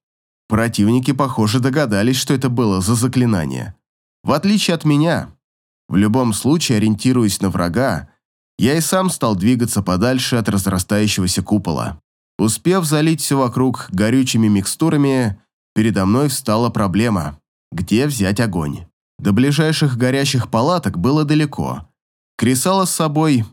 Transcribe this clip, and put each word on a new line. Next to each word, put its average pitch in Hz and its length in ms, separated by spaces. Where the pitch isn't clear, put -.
Противники, 117 640
похоже, 123 480
догадались, 131 560
что - 160
это 131 160
было 110 320
за 110 140
заклинание. 110 800
В - 100
отличие 196 420
от 160 80
меня, 147 460
в - 80
любом 107 380
случае, 131 460
ориентируясь 110 600
на 98 80
врага, 87 600
я 127 180
и 165 60
сам 185 280
стал 113 260
двигаться 110 460
подальше 123 540
от 110 140
разрастающегося 98 920
купола. 80 580
Успев 165 460
залить 156 380
все 139 160
вокруг 127 540
горючими 113 560
микстурами, 131 920
передо 107 320
мной 127 220
встала 117 420
проблема: 98 680
где 107 340
взять 107 360
огонь? 85 460
До 101 140
ближайших 143 680
горящих 127 520
палаток 117 480
было 139 260
далеко. 143 640
Кресала 175 480
с - 60
собой, 151 600